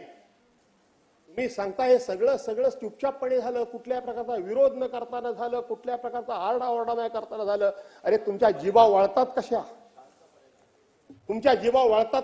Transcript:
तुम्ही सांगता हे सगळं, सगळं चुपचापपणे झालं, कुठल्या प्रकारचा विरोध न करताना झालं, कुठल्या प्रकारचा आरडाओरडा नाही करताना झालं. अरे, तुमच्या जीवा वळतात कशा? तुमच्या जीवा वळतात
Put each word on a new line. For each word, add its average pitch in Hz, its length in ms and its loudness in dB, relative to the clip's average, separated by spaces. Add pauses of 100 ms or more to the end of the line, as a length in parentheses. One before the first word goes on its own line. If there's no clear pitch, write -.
(1300)
तुम्ही 220 220 -6
सांगता 196 340 -4
हे 254 160 6
सगळं, 233 380 0
सगळं 233 320 -2
चुपचापपणे 262 680 -4
झालं, 240 240 -4
कुठल्या 247 380 -8
प्रकारचा 240 340 -6
विरोध 226 380 2
न 254 140 -4
करताना 240 440 -8
झालं, 240 280 -6
कुठल्या 240 360 -8
प्रकारचा 240 380 -8
आरडाओरडा 233 600 -2
नाही 233 160 -4
करताना 220 340 -8
झालं. 202 280 0 (320)
अरे, 208 140 4
तुमच्या 214 340 2
जीवा 196 340 6
वळतात 202 400 4 (120)
कशा? 220 260 -2 (1500)
तुमच्या 226 420 0
जीवा 240 300 2
वळतात 220 400 2